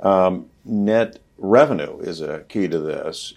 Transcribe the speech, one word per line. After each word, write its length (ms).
um, 480
net 540
revenue 600
is 200
a 280
key 200
to 100
this, 580